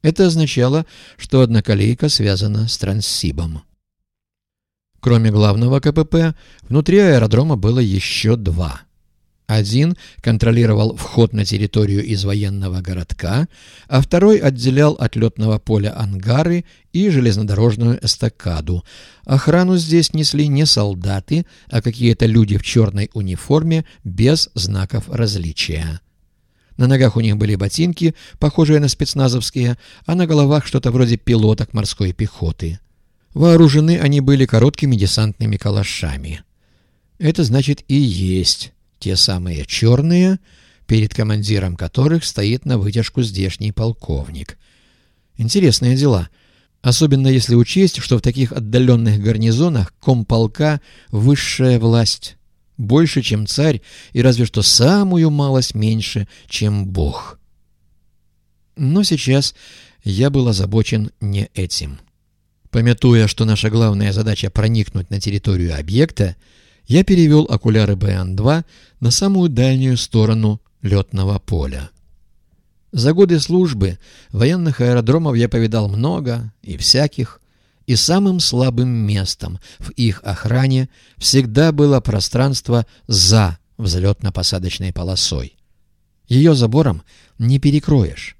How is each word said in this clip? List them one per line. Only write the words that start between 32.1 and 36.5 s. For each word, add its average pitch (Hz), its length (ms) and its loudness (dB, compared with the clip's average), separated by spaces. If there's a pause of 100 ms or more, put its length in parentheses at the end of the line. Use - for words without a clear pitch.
пехоты. 85 680 -6 (560)
Вооружены 160 640 4
они 143 220 2
были 131 260 2
короткими 131 480 2
десантными 107 640 -2
калашами. 80 880 -6 (760)